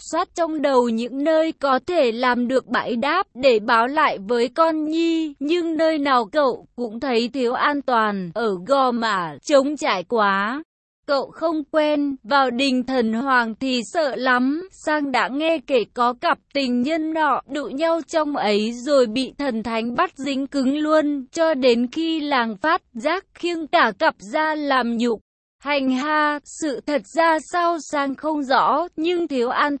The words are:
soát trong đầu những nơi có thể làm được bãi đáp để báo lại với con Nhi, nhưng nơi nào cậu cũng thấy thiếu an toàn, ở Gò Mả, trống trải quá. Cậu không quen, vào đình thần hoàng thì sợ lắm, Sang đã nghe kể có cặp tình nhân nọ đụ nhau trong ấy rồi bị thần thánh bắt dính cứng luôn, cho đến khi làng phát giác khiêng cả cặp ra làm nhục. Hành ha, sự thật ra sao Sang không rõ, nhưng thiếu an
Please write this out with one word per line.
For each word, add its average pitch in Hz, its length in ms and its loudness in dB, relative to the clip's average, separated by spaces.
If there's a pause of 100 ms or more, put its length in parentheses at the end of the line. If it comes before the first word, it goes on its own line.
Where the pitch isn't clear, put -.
(120)
soát 320 240 -2
trong 320 260 -2
đầu 262 280 4
những 240 340 -4
nơi 320 280 2
có 269 360 0
thể 311 240 2
làm 247 360 0
được 254 200 0
bãi 220 280 -2
đáp 294 280 0 (100)
để 247 260 4
báo 226 280 2
lại 277 300 0 (100)
với 240 220 0
con 320 340 2
Nhi, 320 560 0
nhưng 330 380 -2
nơi 320 200 2
nào 269 340 2
cậu 285 340 0 (100)
cũng 233 240 -8
thấy 240 340 0
thiếu 247 200 0
an 285 280 0
toàn, 208 520 0
ở 220 240 -2 (100)
Gò 262 240 2
Mả, 202 520 -2
trống 285 340 4
trải 247 260 -2
quá. 214 600 0 (440)
Cậu 277 240 -2
không 320 400 -2
quen, 294 520 2
vào 269 260 2
đình 254 340 0
thần 240 300 0
hoàng 233 460 0
thì 254 220 -2 (120)
sợ 311 220 0
lắm, 262 520 0 (180)
Sang 302 260 -2
đã 226 160 2
nghe 311 300 0 (100)
kể 247 160 2 (100)
có 247 280 0
cặp 330 160 0 (160)
tình 247 280 0
nhân 311 320 -2
nọ 294 360 0
đụ 277 160 -6
nhau 320 420 0
trong 302 280 -2
ấy 208 360 0 (140)
rồi 277 200 6
bị 240 320 -4
thần 240 260 -4
thánh 233 320 -4
bắt 349 200 0
dính 269 320 -4
cứng 269 300 0
luôn, 302 540 0
cho 320 220 2
đến 247 380 2
khi 320 280 -2
làng 247 380 -2
phát 330 240 0 (120)
giác 302 400 -4
khiêng 330 340 -6
cả 285 320 2
cặp 311 160 2 (180)
ra 311 220 0
làm 262 420 0
nhục. 233 220 -2 (440)
Hành 269 280 0
ha, 294 480 0 (220)
sự 285 240 -4
thật 294 160 -2 (140)
ra 330 220 4 (140)
sao 349 260 0 (140)
Sang 277 240 -2
không 302 280 -4
rõ, 262 520 2
nhưng 339 320 -2
thiếu 247 220 -2
an 285 320 0